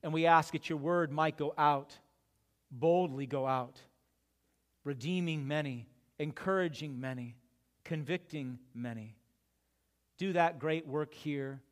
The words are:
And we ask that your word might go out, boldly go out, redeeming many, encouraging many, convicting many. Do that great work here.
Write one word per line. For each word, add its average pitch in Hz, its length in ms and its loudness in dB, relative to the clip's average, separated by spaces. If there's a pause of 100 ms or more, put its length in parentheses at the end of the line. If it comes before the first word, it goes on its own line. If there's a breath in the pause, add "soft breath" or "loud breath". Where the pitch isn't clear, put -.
And 160 80 -4
we 160 140 2
ask 165 260 8
that - 180 -4
your 160 80 -2
word 160 320 2
might 151 280 0
go 151 200 -2
out, 147 400 2 (720)
boldly 143 560 2
go 135 220 -2
out, 131 320 -2 (1040)
redeeming 151 640 -2
many, 139 400 -2 (320)
encouraging 156 800 -2
many, 123 380 -8 (480)
convicting 151 760 -6 (140)
many. 113 420 -8 (1040)
Do 185 160 -2
that 165 260 2
great 160 260 -2
work 147 280 -4
here. 139 480 -6 (100)